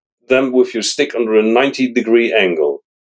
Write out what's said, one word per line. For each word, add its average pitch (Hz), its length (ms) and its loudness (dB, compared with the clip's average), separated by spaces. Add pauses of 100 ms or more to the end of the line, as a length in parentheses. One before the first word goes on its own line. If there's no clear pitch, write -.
(300)
them 131 240 0
with 123 200 0
your 110 100 -6
stick - 320 -4
under 110 220 0
a 107 60 4
ninety 127 480 0
degree 117 420 2
angle, 78 480 0 (240)